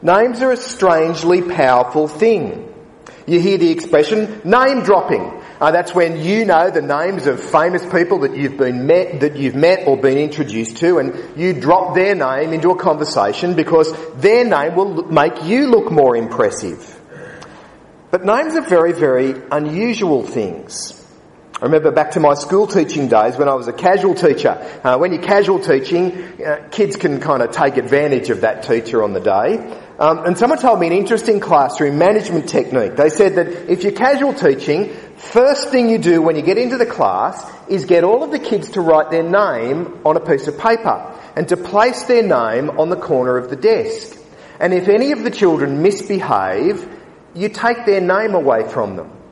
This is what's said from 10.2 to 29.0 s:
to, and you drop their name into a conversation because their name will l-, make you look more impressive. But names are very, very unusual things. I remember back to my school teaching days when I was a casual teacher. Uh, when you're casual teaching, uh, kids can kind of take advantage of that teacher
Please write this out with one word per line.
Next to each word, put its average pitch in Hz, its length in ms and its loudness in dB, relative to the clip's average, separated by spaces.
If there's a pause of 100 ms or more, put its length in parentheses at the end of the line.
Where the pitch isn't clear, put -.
to, 170 220 2
and 135 140 -4 (220)
you 180 180 -2
drop 165 420 2
their 190 200 2
name 147 380 -2
into 160 160 0
a 180 80 2
conversation 151 800 -2
because 160 360 2 (240)
their 214 300 4
name 165 300 0
will 190 240 -2
l-, 170 120 -8
make 156 320 2
you 240 240 2
look 226 240 2
more 139 240 4
impressive. 110 840 -4 (1120)
But 180 140 -2
names 277 320 0
are 330 60 0
very, 170 320 2
very 135 420 0 (160)
unusual 156 720 -2
things. - 720 -8 (680)
I - 40 -4
remember 151 260 2
back 151 200 0
to 180 100 -2
my 143 140 4
school 190 300 0
teaching 156 440 -2
days 113 280 2
when 143 120 2
I 139 40 2
was 123 140 -4
a 120 60 -8
casual 185 420 2
teacher. 139 420 2 (240)
Uh, 127 160 2
when 175 140 0
you're 170 100 -6
casual 196 380 2
teaching, 170 840 -2
uh, 151 300 -6
kids - 240 -2
can 147 240 -2
kind 139 240 0
of 117 80 -4
take 139 240 0
advantage 135 540 0
of 110 120 -2
that 110 220 -2
teacher 113 400 0